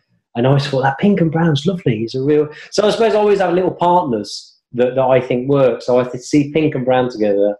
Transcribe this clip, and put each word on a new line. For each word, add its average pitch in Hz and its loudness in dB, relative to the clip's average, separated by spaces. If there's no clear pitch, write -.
And 120 0
I 131 4
always 139 2
thought, - -2
"That 139 -2
pink 202 2
and 165 0
brown's 160 0
lovely." 147 -2
It's 113 -8
a 131 -4
real. 147 2
So 208 0
I - 4
suppose 214 0
I 214 2
always 208 2
have 180 0
little 180 0
partners 151 -2
that, 123 0
that 131 2
I 127 4
think 123 -4
work. 135 2
So 123 2
I 127 0
th-, 123 -10
see 143 0
pink 156 0
and 131 -4
brown 127 0
together. 104 0